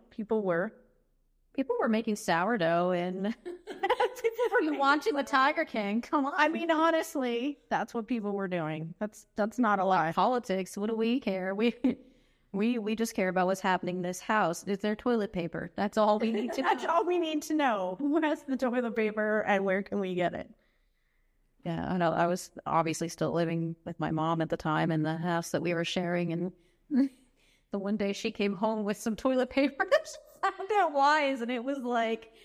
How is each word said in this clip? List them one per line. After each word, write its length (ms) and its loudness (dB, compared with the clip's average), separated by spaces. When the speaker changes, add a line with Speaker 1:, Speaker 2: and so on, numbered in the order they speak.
Speaker 1:
people 320 -2
were 320 0
Speaker 2:
People 260 -2
were 100 4
making 260 2
sourdough 760 2
and 500 -2
<laughs> 40 -14
Speaker 1:
People 1300 0
were 60 -2
Speaker 2:
watching 380 2
the 80 0
Tiger 420 2
King. 360 -2
Come 260 0
on. 80 -4
Speaker 1:
I 120 4
mean, 220 -2
honestly, 880 0
that's 260 -2
what 120 -6
people 240 -2
were 160 -2
doing. 520 -4
That's, 260 -8
that's 220 -2
not 220 4
a 60 2
lie. 260 2
Speaker 2:
Politics, 680 0
what 120 -2
do 60 -2
we 240 0
care? 360 -2
We 180 2
<laughs> 140 2
We, 220 0
we 160 -4
just 180 -2
care 160 2
about 180 2
what's 140 0
happening 360 0
in 40 -4
this 180 -4
house. 440 0
Is 160 -4
there 160 0
toilet 360 0
paper? 440 -6
That's 220 -2
all 200 4
we 140 0
need 220 -2
to 80 -2
Speaker 1:
<laughs> 20 0
That's 200 2
Speaker 2:
know. 60 -2
Speaker 1:
all 160 4
we 140 2
need 240 -2
to 100 -4
know. 460 2
Who 220 2
has 220 0
the 140 -4
toilet 380 0
paper 520 0
and 160 2
where 200 2
can 160 -4
we 160 -2
get 180 0
it? 160 -8
Speaker 2:
Yeah, 240 -6
I 100 -2
know. 140 2
I 160 2
was 220 -4
obviously 440 0
still 220 -2
living 440 -2
with 140 -10
my 120 -2
mom 300 0
at 80 -2
the 80 -2
time 340 0
in 120 0
the 140 -2
house 340 -2
that 100 -2
we 120 -2
were 120 -2
sharing, 480 -2
and 180 -4
<laughs> 200 2
the 80 -6
one 180 -4
day 160 -2
she 180 -6
came 240 -2
home 300 -2
with 120 -2
some 180 -4
toilet 340 0
paper 380 0
<laughs> 40 0
that 160 2
she 100 -14
found 300 -2
at 240 2
Weis, 460 4
and 100 -4
it 120 -4
was 160 -4
like, 520 -2